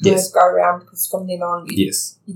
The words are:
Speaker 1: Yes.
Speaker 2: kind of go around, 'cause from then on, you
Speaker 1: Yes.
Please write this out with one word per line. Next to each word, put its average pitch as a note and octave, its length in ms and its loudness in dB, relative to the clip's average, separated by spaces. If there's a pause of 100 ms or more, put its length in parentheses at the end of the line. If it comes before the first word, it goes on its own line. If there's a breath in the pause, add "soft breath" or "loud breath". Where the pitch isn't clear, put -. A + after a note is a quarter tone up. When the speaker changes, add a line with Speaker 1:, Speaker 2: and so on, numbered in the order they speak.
Speaker 1:
Yes. F#3+ 140 6
Speaker 2:
kind F#3 120 0
of - 80 -14
go F#3 120 6 (100)
around, F3 300 0
'cause - 240 -8
from F#3 180 -6
then F3+ 140 -6
on, F3 280 -6
you - 160 0
Speaker 1:
Yes. - 320 -8 (160)